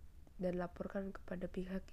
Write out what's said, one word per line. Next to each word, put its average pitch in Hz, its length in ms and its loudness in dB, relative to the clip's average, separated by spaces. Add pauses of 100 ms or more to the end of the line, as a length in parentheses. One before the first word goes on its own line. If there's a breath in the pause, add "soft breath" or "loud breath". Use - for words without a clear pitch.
(360)
dan 180 240 4
laporkan 196 560 0
kepada 180 320 -2
pihak 185 460 0